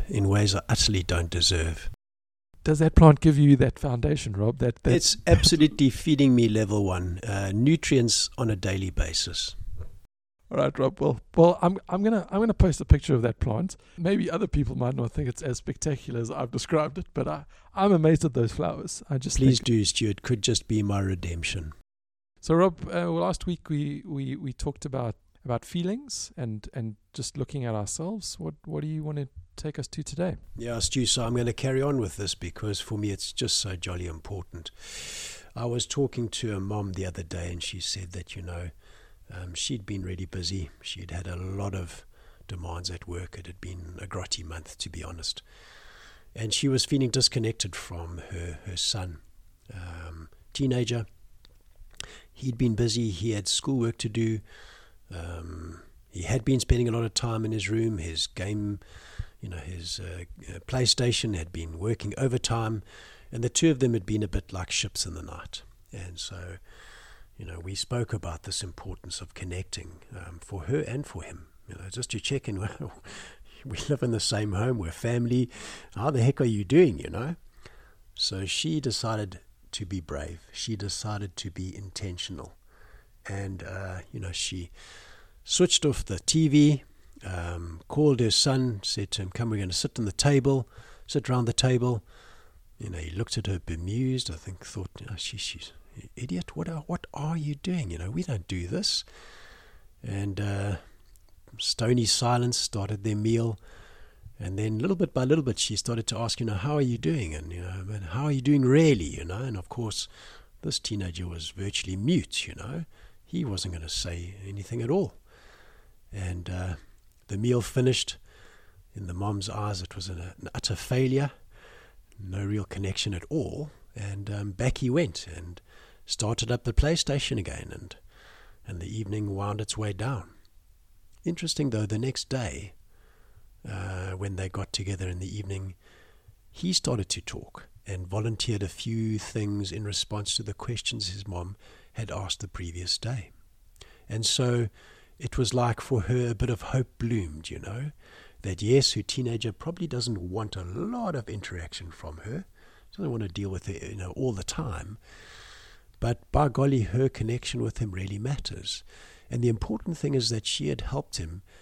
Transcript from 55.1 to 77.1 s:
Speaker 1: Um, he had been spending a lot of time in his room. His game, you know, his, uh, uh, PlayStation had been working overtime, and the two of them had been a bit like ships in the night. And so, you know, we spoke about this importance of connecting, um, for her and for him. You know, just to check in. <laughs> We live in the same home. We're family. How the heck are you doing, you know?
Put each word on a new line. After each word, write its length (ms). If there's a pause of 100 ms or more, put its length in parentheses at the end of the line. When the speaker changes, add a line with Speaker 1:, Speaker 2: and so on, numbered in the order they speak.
Speaker 1:
Um, 720 (260)
he 140
had 200
been 160
spending 300
a 20
lot 140
of 80
time 320
in 60
his 180
room. 300
His 260
game, 540 (640)
you 80
know, 80
his, 420
uh, 240 (260)
uh, 160
PlayStation 720
had 160
been 260
working 400
overtime, 640 (500)
and 120
the 60
two 200
of 80
them 160
had 140
been 160
a 40
bit 240
like 200
ships 340
in 80
the 80
night. 400 (320)
And 240
so, 380 (840)
you 80
know, 120
we 160
spoke 380
about 320
this 180
importance 600
of 120
connecting, 680 (120)
um, 280
for 220
her 180
and 260
for 160
him. 240 (220)
You 60
know, 140
just 220
to 80
check 300
in. 240
<laughs> 180 (720)
We 120 (120)
live 140
in 80
the 100
same 320
home. 240
We're 140
family. 580 (440)
How 180
the 100
heck 180
are 60
you 180
doing, 340
you 120
know? 260 (800)